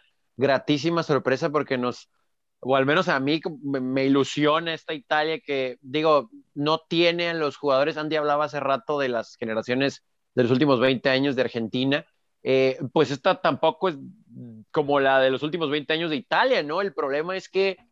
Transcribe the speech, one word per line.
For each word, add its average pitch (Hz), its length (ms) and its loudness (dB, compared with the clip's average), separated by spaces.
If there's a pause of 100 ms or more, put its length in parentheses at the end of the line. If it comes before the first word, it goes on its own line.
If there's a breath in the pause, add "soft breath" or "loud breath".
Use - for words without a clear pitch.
(360)
gratísima 143 680 0
sorpresa 139 480 0
porque 143 280 -2
nos, 123 300 -4 (520)
o 131 160 0
al 135 100 4
menos 165 220 2
a 151 100 0
mí, 143 220 0 (240)
me, 139 160 -2
me 131 240 -2
ilusiona 147 680 2
esta 160 220 -8
Italia 156 500 -2
que, 131 360 -4
digo, 147 500 0 (240)
no 151 240 0 (100)
tiene 170 420 2
a 170 40 -4
los 151 220 -2
jugadores. 143 400 0
Andy 151 180 -4
hablaba 151 300 0
hace 147 160 -6
rato 139 400 -2
de 135 80 0
las 113 260 -4
generaciones 123 720 -4 (320)
de 127 80 4
los 117 80 2
últimos 135 260 4
veinte 131 320 2
años 135 240 2
de 123 80 0
Argentina, 127 640 -2 (380)
eh, 131 340 2 (140)
pues 143 180 2
esta 180 300 0
tampoco 160 480 0
es 156 80 -2 (760)
como 143 300 0
la 135 180 4
de 131 120 4
los 131 120 -2
últimos 156 280 -4
veinte 151 220 -4
años 160 180 -2
de 151 60 -4
Italia, 196 460 0
¿no? 151 180 -4
El 196 140 -6
problema 156 420 -4
es 185 120 -12
que, 190 280 0 (160)